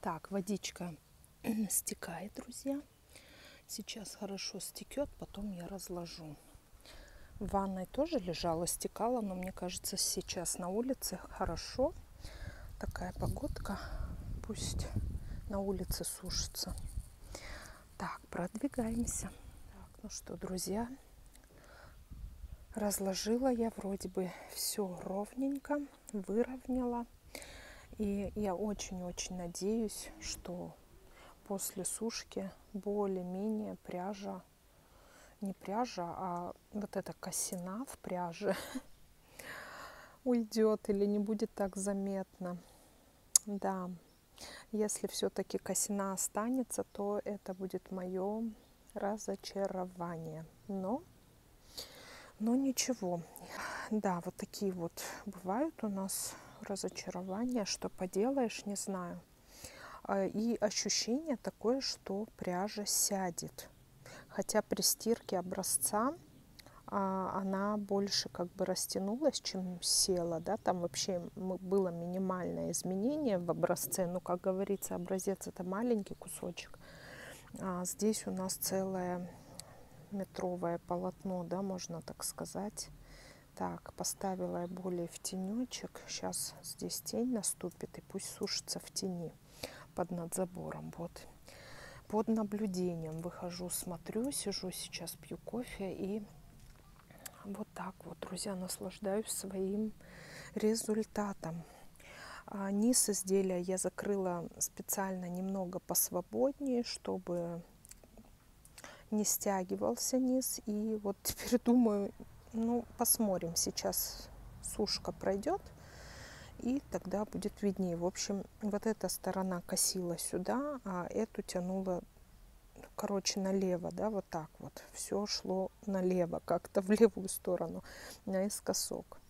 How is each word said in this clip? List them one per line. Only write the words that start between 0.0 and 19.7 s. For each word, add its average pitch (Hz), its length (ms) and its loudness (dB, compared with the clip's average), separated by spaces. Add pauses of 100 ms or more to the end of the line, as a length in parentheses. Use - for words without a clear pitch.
Так, 170 320 -4
водичка 185 640 -2 (480)
<clears throat> 220 260 4
стекает, - 640 -2
друзья. 277 480 -4 (840)
Сейчас - 480 -8
хорошо 196 420 -6
стекет, - 500 -4 (120)
потом 202 320 -6
я 175 160 -6
разложу. 170 680 -6 (1040)
В 202 80 -4
ванной 190 400 2
тоже 311 320 2
лежала, 170 480 2
стекала, 226 540 0
но 190 160 -2
мне 185 160 -4
кажется, - 440 -4
сейчас - 640 0
на 180 100 -2
улице 240 480 0 (140)
хорошо. 196 640 0 (840)
Такая 180 320 -4
погодка, - 680 0 (680)
пусть - 440 -2 (600)
на 196 120 0
улице 185 420 0
сушится. - 720 -2 (1200)
Так, - 220 -4 (100)
продвигаемся. 226 1000 0 (400)